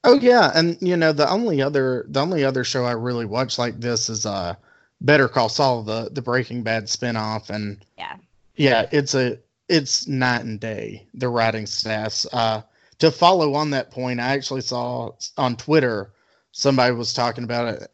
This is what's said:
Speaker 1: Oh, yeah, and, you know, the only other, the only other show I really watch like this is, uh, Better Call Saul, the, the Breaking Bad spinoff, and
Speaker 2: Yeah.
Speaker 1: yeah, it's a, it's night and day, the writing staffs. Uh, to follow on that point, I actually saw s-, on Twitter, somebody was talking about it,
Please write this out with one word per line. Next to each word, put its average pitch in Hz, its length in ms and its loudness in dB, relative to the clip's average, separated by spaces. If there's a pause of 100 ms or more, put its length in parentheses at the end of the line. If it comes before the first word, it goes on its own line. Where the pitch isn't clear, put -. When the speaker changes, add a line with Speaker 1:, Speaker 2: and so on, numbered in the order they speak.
Speaker 1:
Oh, 247 100 8
yeah, 247 400 6
and, 165 260 2
you 180 160 2
know, 160 160 4
the 147 160 2
only 190 320 0
other, 131 480 0
the 135 120 -2
only 156 240 0
other 131 200 0
show 123 200 -2
I 120 80 0
really 120 340 -4
watch 120 320 -2
like 120 220 -4
this 120 280 -2
is, 110 180 -6
uh, 92 280 -4 (460)
Better 135 280 6
Call 117 200 2
Saul, 127 340 0
the, 110 300 -4
the 139 100 -8
Breaking 123 400 -2
Bad 113 220 -2
spinoff, 110 680 -4
and 104 340 -8 (140)
Speaker 2:
Yeah. - 180 -12 (380)
Speaker 1:
yeah, 127 380 4
it's 143 220 0
a, 123 240 0 (300)
it's 156 380 0
night 127 360 0
and 110 180 -8
day, 107 540 -10
the 123 140 -4
writing 113 380 0
staffs. 110 680 -6
Uh, 113 300 -2 (380)
to 160 100 6
follow 170 440 4
on 151 160 -2
that 135 200 -4
point, 127 300 -6
I 120 140 -2
actually 135 280 -6
saw 123 540 -6
s-, - 200 -16
on 127 200 0
Twitter, 120 560 0 (400)
somebody 127 420 2
was 117 180 -6
talking 120 320 -2
about 120 300 -4
it, - 200 -14